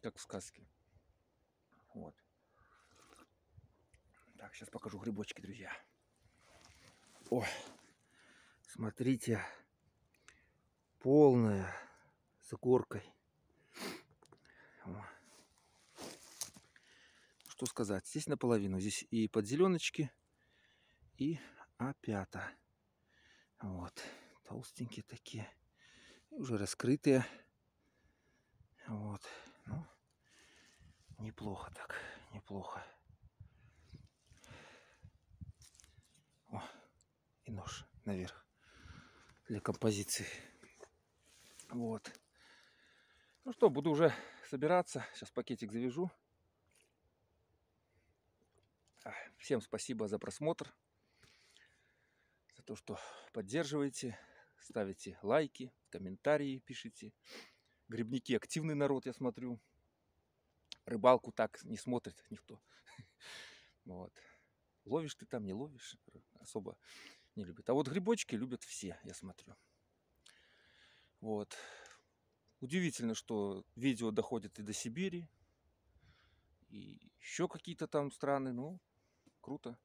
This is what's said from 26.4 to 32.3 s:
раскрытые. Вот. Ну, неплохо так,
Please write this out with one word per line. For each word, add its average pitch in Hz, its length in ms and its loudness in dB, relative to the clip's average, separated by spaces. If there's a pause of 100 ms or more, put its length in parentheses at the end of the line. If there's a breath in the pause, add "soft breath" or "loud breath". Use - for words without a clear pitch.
раскрытые. 127 680 6 (1600 loud breath)
Вот. 104 340 -6 (440 loud breath)
Ну, 143 200 -6 (1300 loud breath)
неплохо 107 540 -6
так, - 220 -10 (380 loud breath)